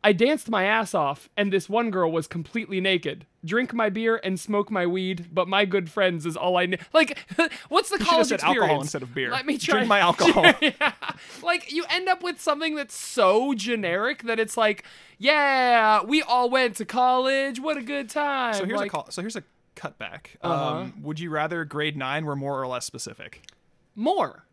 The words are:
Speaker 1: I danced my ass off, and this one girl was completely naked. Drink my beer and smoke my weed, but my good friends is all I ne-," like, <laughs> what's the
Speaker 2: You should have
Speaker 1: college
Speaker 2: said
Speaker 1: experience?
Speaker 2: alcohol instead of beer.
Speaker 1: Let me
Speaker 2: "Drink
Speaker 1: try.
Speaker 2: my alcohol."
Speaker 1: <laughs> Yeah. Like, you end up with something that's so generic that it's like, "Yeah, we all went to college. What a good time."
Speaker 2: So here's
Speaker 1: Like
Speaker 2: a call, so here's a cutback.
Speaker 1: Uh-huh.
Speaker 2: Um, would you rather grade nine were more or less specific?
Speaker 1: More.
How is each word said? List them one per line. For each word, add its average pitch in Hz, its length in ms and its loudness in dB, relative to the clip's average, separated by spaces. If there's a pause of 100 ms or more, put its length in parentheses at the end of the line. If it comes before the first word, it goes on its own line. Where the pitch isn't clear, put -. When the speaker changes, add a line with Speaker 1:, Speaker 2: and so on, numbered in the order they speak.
Speaker 1:
I 208 80 6
danced 240 380 2
my 196 160 0
ass 214 280 0
off, 147 440 -2
and 202 160 0
this 190 160 -2
one 226 200 0
girl 180 220 0
was 160 160 -2
completely 185 540 -6
naked. 180 440 -2 (200)
Drink 233 280 -2
my 226 160 0
beer 226 360 0
and 190 120 -2
smoke 208 340 -2
my 185 140 0
weed, 180 480 -2
but 175 140 0
my 196 160 2
good 185 260 -2
friends 180 360 0
is 165 100 -4
all 180 220 0
I 180 80 4
ne-," 180 120 -2 (140)
like, 302 260 4 (200)
<laughs> - 320 -2
what's 370 200 2
the 403 80 -4
Speaker 2:
You - 20 -2
should - 20 -2
have 214 80 -2
Speaker 1:
college 330 180 4
Speaker 2:
said 247 80 0
Speaker 1:
experience? 185 280 2
Speaker 2:
alcohol 151 180 2
instead 139 220 -6
of 120 120 -14
beer. 131 160 -2
Speaker 1:
Let 254 140 -4
me 294 120 -2
Speaker 2:
"Drink 277 220 0
Speaker 1:
try. 247 80 2
Speaker 2:
my 208 120 6
alcohol." 262 440 6 (140)
Speaker 1:
<laughs> - 40 -2
Yeah. 294 320 2 (480)
Like, 349 300 -2
you 320 180 -4
end 370 200 -2
up 370 140 0
with 359 180 -6
something 311 340 -2
that's 285 220 -8
so 254 560 2
generic 214 680 -2
that 226 140 -2
it's 220 200 -2
like, 214 260 2 (340)
"Yeah, 247 840 4
we 285 200 2
all 247 260 2
went 254 280 2
to 214 80 -8
college. 254 760 0
What 302 160 -4
a 269 40 -8
good 277 280 -8
time." 269 460 -2
Speaker 2:
So 196 100 -2
here's 202 140 -2
Speaker 1:
Like 202 80 -4
Speaker 2:
a 202 40 -10
call, 151 200 -8
so 180 100 -8
here's 220 160 -8
a 175 60 -12 (320)
cutback. - 680 -14
Speaker 1:
Uh-huh. 170 120 -2 (240)
Speaker 2:
Um, 165 240 -10
would 151 180 -8
you 170 100 -8
rather 160 360 -4
grade 151 320 -4
nine 139 280 -4
were 143 120 -4
more 139 240 -4
or 131 40 -4
less 127 200 -6
specific? - 560 -14 (520)
Speaker 1:
More. 240 600 -2